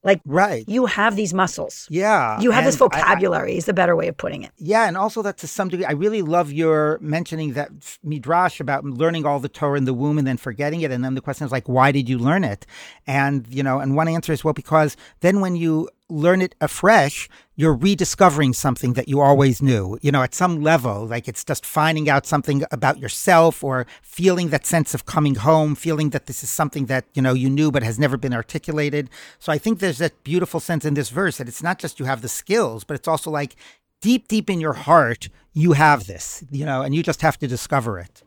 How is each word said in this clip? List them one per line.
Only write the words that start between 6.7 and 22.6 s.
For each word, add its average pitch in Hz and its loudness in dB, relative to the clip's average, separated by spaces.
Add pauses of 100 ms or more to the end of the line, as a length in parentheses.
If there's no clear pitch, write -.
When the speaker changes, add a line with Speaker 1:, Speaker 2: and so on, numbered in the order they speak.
Speaker 2:
mentioning 156 -4
that 143 -6 (100)
f-, - -20
midrash 156 0
about 139 -4
learning 151 -2
all 143 0
the 135 -6
Torah 143 -2
in 135 0
the 127 0
womb 147 -2
and 135 0
then 127 -2
forgetting 143 -6
it. 151 -2
And 123 -4
then 131 -4
the 131 -6
question 143 -8
is, 117 -6
like, 131 -6
why 131 4
did 135 0
you 127 0
learn 151 2
it? 101 -6 (400)
And, 139 0
you 131 -6
know, 135 0
and 135 0
one 160 2
answer 165 -2
is, 143 -2
well, 151 0
because 151 0 (240)
then 190 4
when 185 0
you 160 0 (200)
learn 170 2
it 185 -4
afresh, 175 2 (300)
you're 151 4
rediscovering 156 2
something 127 0
that 123 -2
you 139 2
always 139 6
knew. 110 0
You 139 2
know, 139 2
at 127 -2
some 175 0
level, 123 0
like, 117 -6
it's - -10
just - -6
finding 156 0
out 143 2
something 147 0